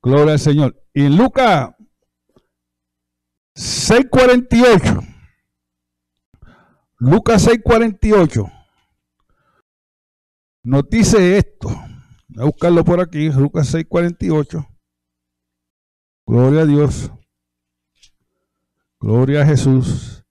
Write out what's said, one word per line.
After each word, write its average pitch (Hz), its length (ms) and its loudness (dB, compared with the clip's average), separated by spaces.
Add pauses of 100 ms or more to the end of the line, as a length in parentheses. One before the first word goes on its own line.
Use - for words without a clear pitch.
Gloria 147 320 2
al 147 60 0
Señor. 147 360 0 (220)
Y 143 80 0
en 143 100 2
Lucas 226 600 0 (1800)
seis - 560 -2
cuarenta 254 460 2
y 233 60 4
ocho, 233 380 2 (2000)
Lucas 185 460 0
seis 233 200 2
cuarenta 226 440 0
y 208 60 2
ocho, 147 340 0 (2250)
nos 135 260 -2
dice 202 480 2
esto. - 320 -6 (600)
Voy 107 120 -14
a 131 40 -4
buscarlo 170 380 0
por 175 160 0
aquí, 160 300 -4
Lucas 143 380 -2
seis 165 200 -4
cuarenta 175 380 -4
y 175 60 -2
ocho. 151 360 -4 (1600)
Gloria 131 360 2
a 160 40 2
Dios. 147 460 -2 (1900)
Gloria 131 440 0
a - 20 2
Jesús. - 840 -2